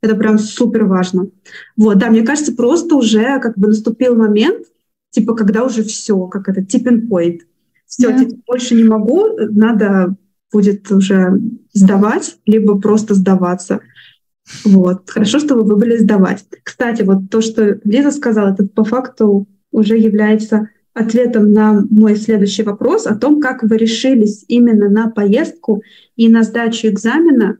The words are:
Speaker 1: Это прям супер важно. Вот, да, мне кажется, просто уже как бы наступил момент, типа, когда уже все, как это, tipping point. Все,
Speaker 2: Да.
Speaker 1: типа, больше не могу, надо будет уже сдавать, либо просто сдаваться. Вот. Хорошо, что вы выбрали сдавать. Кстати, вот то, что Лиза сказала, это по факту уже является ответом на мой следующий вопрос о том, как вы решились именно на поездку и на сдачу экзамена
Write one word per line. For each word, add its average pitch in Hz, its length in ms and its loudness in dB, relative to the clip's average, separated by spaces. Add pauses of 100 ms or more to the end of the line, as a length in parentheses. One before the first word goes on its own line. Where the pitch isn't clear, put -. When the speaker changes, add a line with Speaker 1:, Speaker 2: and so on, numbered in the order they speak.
Speaker 1:
Это 220 140 0
прям 214 240 0
супер 220 460 -2
важно. 185 440 -2 (480)
Вот, 214 220 2
да, 233 120 -2
мне 226 120 4
кажется, 294 320 -2
просто 302 400 0
уже 240 460 0
как 233 160 -6
бы 196 120 0
наступил 233 460 0
момент, 226 520 0 (440)
типа, - 240 -2
когда 214 300 0
уже 226 180 -4
все, 190 440 -4
как 196 220 -10
это, 190 120 -4
tipping 233 480 -2
point. 170 300 -2 (480)
Все, 247 240 -2
Speaker 2:
Да. 254 80 0
Speaker 1:
типа, 233 180 -2 (100)
больше 240 280 -4
не 226 100 4
могу, 220 420 0 (120)
надо 208 760 0 (380)
будет 202 380 0
уже 190 480 2 (340)
сдавать, 202 640 2 (100)
либо 208 320 2
просто 208 360 0
сдаваться. 185 680 -2 (840)
Вот. 185 440 2
Хорошо, 220 300 -2
что 294 160 0
вы 226 80 0
выбрали 208 340 2
сдавать. 196 480 0 (180)
Кстати, 226 400 -4
вот 190 280 0
то, 226 100 0
что 220 440 -2
Лиза 277 260 0
сказала, 214 420 -2
это 196 140 0
по - 180 -2
факту 214 600 -2 (240)
уже 220 260 0
является 214 720 0 (260)
ответом 226 580 0
на 214 380 2
мой 214 260 4
следующий 208 460 -2
вопрос 254 440 -2
о 220 80 -2
том, 294 260 0
как 254 220 -4
вы 220 140 0
решились 226 720 0
именно 233 400 2
на 220 200 0
поездку 214 720 -2 (340)
и 226 120 4
на 226 140 4
сдачу 233 460 -4
экзамена 240 720 0